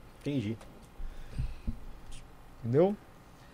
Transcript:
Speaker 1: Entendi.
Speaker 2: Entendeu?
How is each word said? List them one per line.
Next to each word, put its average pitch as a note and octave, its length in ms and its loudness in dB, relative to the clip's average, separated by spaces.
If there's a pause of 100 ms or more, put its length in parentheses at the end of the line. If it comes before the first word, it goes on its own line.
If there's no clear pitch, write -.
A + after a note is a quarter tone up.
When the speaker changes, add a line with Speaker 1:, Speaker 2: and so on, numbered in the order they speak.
(220)
Speaker 1:
Entendi. A2+ 340 2 (2000)
Speaker 2:
Entendeu? E3 320 8 (580)